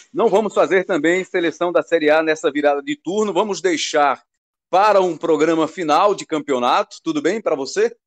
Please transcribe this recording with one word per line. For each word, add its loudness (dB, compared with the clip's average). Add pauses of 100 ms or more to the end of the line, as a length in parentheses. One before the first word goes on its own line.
(120)
não 0
vamos 0
fazer 2
também 0
seleção -2
da 2
Série 0
A 4
nessa -2
virada 0
de -6
turno. -4
Vamos -2
deixar -2 (460)
para 4
um 0
programa 0
final 0
de -10
campeonato. -2
Tudo -4
bem -2
pra -2
você? -4 (100)